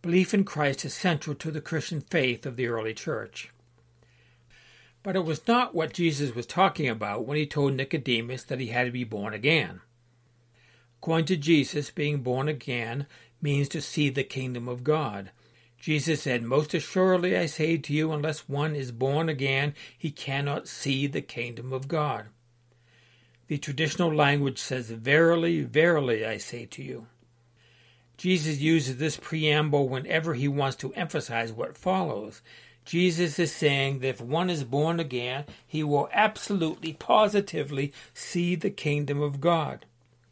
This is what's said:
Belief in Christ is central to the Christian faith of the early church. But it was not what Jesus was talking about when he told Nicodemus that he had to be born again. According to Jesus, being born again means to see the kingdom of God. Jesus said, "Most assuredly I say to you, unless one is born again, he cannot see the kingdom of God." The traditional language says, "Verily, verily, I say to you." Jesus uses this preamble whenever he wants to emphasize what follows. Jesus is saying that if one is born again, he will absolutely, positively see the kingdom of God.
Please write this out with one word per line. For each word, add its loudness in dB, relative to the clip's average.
Belief 2
in 6
Christ 0
is -6
central -2
to -8
the -6
Christian -4
faith 0
of -8
the 0
early -2
church. -8
But -2
it 2
was -2
not 4
what 0
Jesus 0
was -6
talking 2
about -2
when -4
he 0
told 2
Nicodemus -2
that -6
he -4
had 0
to -2
be -2
born -6
again. 0
According 0
to 2
Jesus, 2
being -2
born -2
again -4
means 0
to -6
see 0
the -2
kingdom -6
of -6
God. 0
Jesus 0
said, 0
"Most 0
assuredly 2
I 2
say 0
to -4
you, 2
unless -4
one -2
is -6
born 0
again, 0
he -4
cannot -4
see -2
the -2
kingdom -8
of -6
God." -2
The -4
traditional 0
language 4
says, -4
"Verily, 4
verily, 4
I -4
say -10
to -14
you." -10
Jesus 2
uses 2
this -2
preamble 2
whenever -2
he 0
wants 0
to -8
emphasize -4
what -6
follows. -2
Jesus 2
is 2
saying 0
that -2
if -4
one 0
is -2
born 0
again, -4
he -4
will 2
absolutely, 0
positively 2
see 0
the -2
kingdom -2
of -2
God. 0